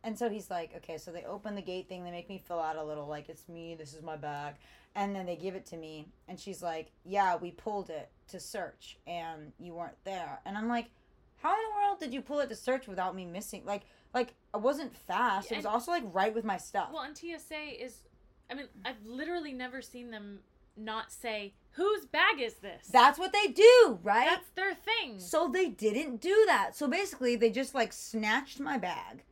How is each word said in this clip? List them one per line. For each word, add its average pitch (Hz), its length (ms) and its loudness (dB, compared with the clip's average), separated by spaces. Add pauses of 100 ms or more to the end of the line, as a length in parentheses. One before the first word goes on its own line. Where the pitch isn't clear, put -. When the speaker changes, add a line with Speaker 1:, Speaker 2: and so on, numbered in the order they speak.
Speaker 1:
And 226 160 -8
so 240 120 -2
he's 208 180 -10
like, 165 280 -8
"Okay," 160 200 -12
so 160 160 -14
they 170 120 -12
open 202 300 -10
the 202 80 -8
gate 185 260 -8
thing, 180 160 -12
they 175 60 -10
make 175 200 -12
me 196 80 -12
fill 175 220 -8
out 160 160 -4
a 160 60 -6
little, 151 240 -8
like, 147 220 -10
"It's 160 220 -18
me, 170 240 -14
this 156 180 -16
is 156 100 -18
my 160 140 -10
bag," 143 380 -10 (400)
and 202 200 -2
then 190 120 -6
they 175 100 -6
give 185 180 -8
it 190 120 -12
to 175 100 -14
me, 156 320 -14 (180)
and 180 140 -14
she's 190 220 -12
like, 160 280 -8 (140)
"Yeah, 185 320 2
we 175 140 -6
pulled 202 400 -8
it 156 200 -12 (180)
to 185 120 -14
search, - 680 -12
and 165 520 -10
you 170 160 -16
weren't - 300 -12
there." 175 420 -8
And 196 100 -8
I'm 220 120 -4
like, 240 180 -2 (560)
"How 330 120 2
in 440 60 0 (100)
the 415 60 -4
world 403 240 2
did 269 140 -8
you 269 80 -6
pull 294 180 -4
it 269 80 0
to 220 80 -10
search 254 320 -2
without 185 260 -2
me 185 120 -10
missing?" 185 400 -12
Like, 202 160 -4 (320)
like, 240 180 0 (220)
I - 20 -2
wasn't 269 400 -2
fast. 202 560 -2
It 214 40 -4
was 294 100 -6
Speaker 2:
And - 80 -2
Speaker 1:
also, 240 160 -2
like, 339 160 0
right 190 280 2
with 220 100 -4
my 202 120 -2
stuff. - 360 -4
Speaker 2:
Well, 311 100 -8
and 285 120 -10
T 339 180 -12
S 311 200 -12
A 302 160 -8
is, 254 340 -12 (480)
I 247 40 -10
mean, 277 140 -12 (180)
I've 220 180 -10
literally 294 480 -6
never 254 300 -8
seen 240 280 -14
them 202 300 -14 (380)
not 214 340 -8
say, 208 400 -6 (200)
"Whose 403 340 0
bag 339 340 2
is 226 140 -4
this?" - 340 -16
Speaker 1:
That's 262 300 10
what 381 160 -2
they 403 140 4
do, 392 540 12
right? 220 280 4
Speaker 2:
That's 359 240 0
their 370 200 0
thing. 349 460 -4
Speaker 1:
So 311 280 2
they 359 200 2
didn't 226 540 -2
do 415 240 8
that. 226 280 2
So 294 140 -2
basically, 254 480 0
they 226 140 4
just, 262 240 -4
like, 233 180 0
snatched 226 680 -4
my 277 180 -4
bag. 135 540 -8